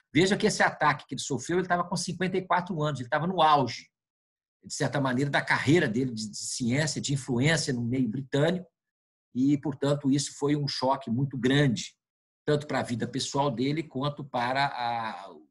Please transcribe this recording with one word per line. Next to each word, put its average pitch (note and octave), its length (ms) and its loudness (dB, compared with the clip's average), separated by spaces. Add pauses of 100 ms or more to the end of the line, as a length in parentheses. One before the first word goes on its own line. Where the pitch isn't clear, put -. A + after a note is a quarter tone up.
(140)
Veja F#3+ 220 6
que G#3 100 2
esse - 160 0
ataque D3+ 460 2
que - 80 -10
ele - 60 -8
sofreu, D3+ 380 -2
ele F#3 80 -2
tava F3 180 0
com F3+ 100 -4
cinquenta F#3 420 -2
e F3+ 40 0
quatro F3+ 420 -2
anos, D3+ 160 -2
ele B2+ 80 -8
tava D3+ 180 0
no F3+ 160 2
auge, C#3+ 480 4 (720)
de - 120 -14
certa C#3+ 260 -2
maneira, C3 320 0
da D3+ 100 2
carreira C#3+ 460 4
dele B2 260 0
de, G#2+ 160 -6
de - 80 -14
ciência, C3+ 640 -2
de - 140 -2
influência C#3 600 0
no A#2+ 80 -2
meio A#2+ 280 0
britânico, D3 600 0 (640)
e, C#3 240 2
portanto, C#3+ 540 -2
isso C#3+ 260 -2
foi D3 200 0
um C#3+ 100 -2
choque C3 420 -2
muito C3+ 280 -2
grande, B2+ 580 2 (500)
tanto D3 220 0
para C3 140 -2
a - 20 -6
vida A#2 240 -4
pessoal C#3 420 -2
dele, C3+ 320 -2
quanto C#3+ 440 -6
para C3 400 0
a, A2+ 680 -6 (180)